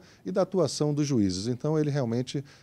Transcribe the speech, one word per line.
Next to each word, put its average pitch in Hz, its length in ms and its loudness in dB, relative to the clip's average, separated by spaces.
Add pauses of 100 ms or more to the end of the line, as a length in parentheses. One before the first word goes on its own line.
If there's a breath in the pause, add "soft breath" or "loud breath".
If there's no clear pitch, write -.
(240 soft breath)
e 185 80 -6
da 190 120 2
atuação 151 500 0
dos 143 140 0
juízes. 101 400 2
Então, 147 320 -2
ele 151 100 0
realmente 131 560 -2 (180 soft breath)